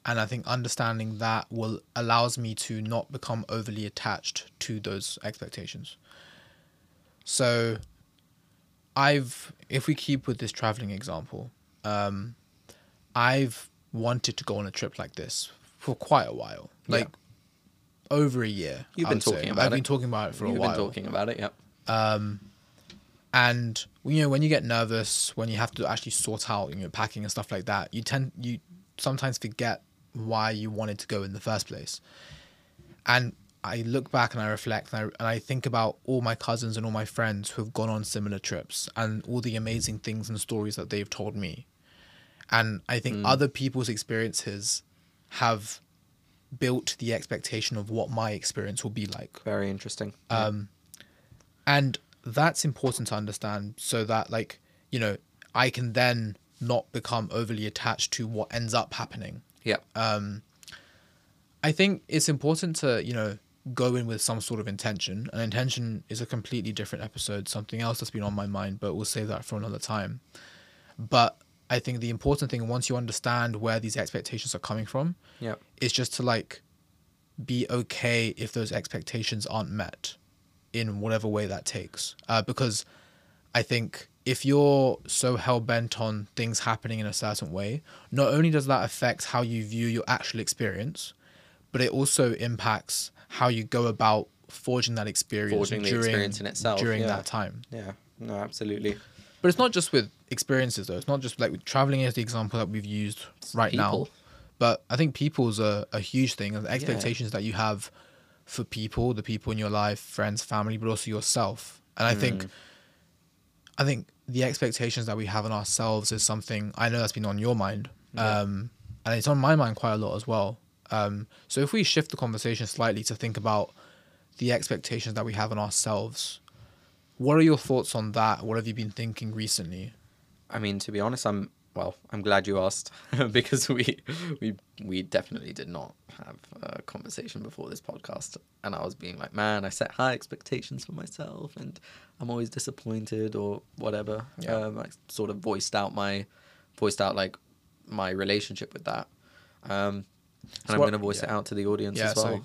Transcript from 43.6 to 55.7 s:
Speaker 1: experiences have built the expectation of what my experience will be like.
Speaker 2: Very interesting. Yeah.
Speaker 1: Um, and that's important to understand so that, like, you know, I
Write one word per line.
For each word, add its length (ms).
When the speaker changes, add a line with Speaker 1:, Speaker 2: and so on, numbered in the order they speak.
Speaker 1:
experiences 920
have 500
built 440
the 120
expectation 640
of 140
what 180
my 220
experience 540
will 80
be 140
like. 380
Speaker 2:
Very 240
interesting. 460
Yeah. 160
Speaker 1:
Um, 220
and 320
that's 400
important 440
to 80
understand 600
so 280
that, 260
like, 300
you 80
know, 160
I 160